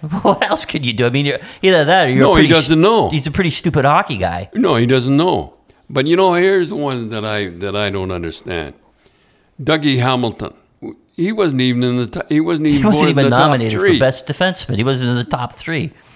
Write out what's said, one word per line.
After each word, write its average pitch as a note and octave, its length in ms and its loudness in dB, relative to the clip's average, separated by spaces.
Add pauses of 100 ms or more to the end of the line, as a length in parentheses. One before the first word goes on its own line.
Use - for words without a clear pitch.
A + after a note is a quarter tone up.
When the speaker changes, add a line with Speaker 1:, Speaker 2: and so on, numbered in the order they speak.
Speaker 1:
<laughs> D#3 220 -8
What G3 260 0
else - 160 -2
could C3+ 220 -6
you A#2+ 60 -2
do? A#2+ 120 0
I B2 60 0
mean, C#3+ 160 0
you're, C3+ 120 -4 (220)
either F3+ 240 4
that E3+ 220 2
or - 20 0
you're C3 100 2
Speaker 2:
No, C3+ 140 6
Speaker 1:
a E3 80 4
Speaker 2:
he D3+ 60 4
Speaker 1:
pretty D#3 60 4
Speaker 2:
doesn't D#3+ 280 4
know. G3 300 4
Speaker 1:
he's D3+ 160 -4
a D3+ 40 -6
pretty F3 200 0
stupid D3 340 0
hockey D3+ 320 0
guy. F2+ 380 -6
Speaker 2:
No, F#3 200 2
he A#2+ 120 2
doesn't C3 280 2
know. D3+ 380 0 (340)
But, C3+ 200 -2
you E3 80 2
know, F#3 180 4
here's F3+ 360 2
the G3+ 80 -8
one C3 320 -4
that A2 140 -6
I, G#2 260 -4 (100)
that G2 160 -6
I G#2 160 -2
don't F#2+ 180 -4
understand. E2+ 640 -8 (880)
Dougie C#3+ 380 0
Hamilton. A#2+ 540 -2 (600)
He F3 160 -2
wasn't E3+ 300 -2
even B2 220 0
in B2 140 0
the A#2+ 100 -2
to-, - 200 -8
he D3+ 120 0
wasn't D#3+ 300 0
Speaker 1:
He D3 80 2
Speaker 2:
even C#3+ 100 2
Speaker 1:
wasn't D#3+ 180 4
Speaker 2:
voted E3 120 0
in - 20 2
Speaker 1:
even C3 120 2
Speaker 2:
the A#2+ 60 2
top C#3 140 4
Speaker 1:
nominated A2+ 280 -2
Speaker 2:
three. F#3+ 160 2
Speaker 1:
for B2+ 40 2
best C3 280 0
defenseman. - 500 -4
He A2 60 0
wasn't B2+ 280 -2
in B2 40 0
the A#2+ 80 -2
top B2 300 -6
three. C#3+ 400 -8 (220)